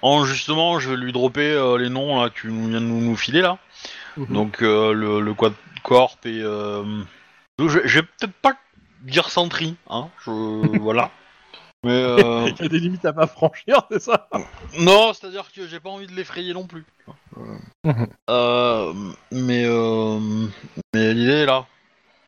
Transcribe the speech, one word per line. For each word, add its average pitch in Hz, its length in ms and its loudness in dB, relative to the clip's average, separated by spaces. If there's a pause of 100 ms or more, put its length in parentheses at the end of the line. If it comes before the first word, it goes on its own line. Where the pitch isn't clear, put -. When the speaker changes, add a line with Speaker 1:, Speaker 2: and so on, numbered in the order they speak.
Speaker 1:
en, 139 240 4
justement, 156 540 -2
je 135 100 -4
vais 127 80 -2
lui 123 160 -6
dropper, 127 400 0
euh, 131 240 2
les 123 120 -2
noms, 135 320 -2
là, 120 80 0
que - 120 -14
tu 113 100 -8
nous, 113 160 -4
viens 113 140 -2
de 117 40 -2
nous, 117 160 -2
nous 117 140 0
filer, 135 260 0
là. 185 160 0 (600)
Speaker 2:
Mhm. 127 160 -8
Speaker 1:
Donc, 104 280 -2
euh, 107 320 2
le, 104 280 0
le 104 120 -2
Quad 110 200 2 (300)
Corp 127 420 4
et, 113 160 -6
euh, 104 420 -6 (760)
je, 156 260 2
je 127 140 4
vais 165 60 -2
peut-être - 360 -10
pas 269 120 4 (500)
dire 135 260 0
Sentry, 170 460 -2 (140)
hein, 131 200 -8 (160)
je, 117 60 -8
<laughs> 107 480 -2
voilà. 110 320 2 (720)
Mais, 120 100 0
euh, 123 600 4
Speaker 2:
<laughs> - 60 -14
Il 170 40 -6
y - 20 -4
a 156 40 -2
des 160 100 0
limites 175 260 -4
à 151 80 0
pas 156 140 2
franchir, - 640 0
c'est 220 120 -4
ça ? - 260 -2 (520)
Speaker 1:
Non, 202 340 8
c'est-à-dire 190 320 -14 (100)
que 190 120 -14
j'ai 165 120 -14
pas 180 120 -14
envie 196 160 -14
de 180 60 -20
l'effrayer 180 400 -8
non 185 140 -8
plus. 165 180 -16 (520)
Euh, - 40 -16 (440)
Speaker 2:
Mhm. 117 220 2 (220)
Speaker 1:
euh, 120 640 2 (380)
mais, 127 340 0
euh... 113 540 0 (760)
mais 110 200 4
l'idée 127 300 4
est - 20 4
là. 131 200 0 (640)